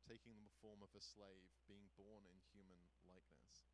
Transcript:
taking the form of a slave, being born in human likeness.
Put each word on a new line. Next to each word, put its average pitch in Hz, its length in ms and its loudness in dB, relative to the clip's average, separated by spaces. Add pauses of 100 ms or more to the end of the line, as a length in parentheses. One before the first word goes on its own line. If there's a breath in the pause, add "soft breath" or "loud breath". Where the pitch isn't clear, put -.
taking 113 360 2
the 101 160 -4
form 107 200 4
of 98 160 2
a 101 60 6
slave, 95 500 2 (160)
being 101 280 2
born 101 280 2
in 90 120 -2 (160)
human 95 280 -2 (240)
likeness. 82 680 -4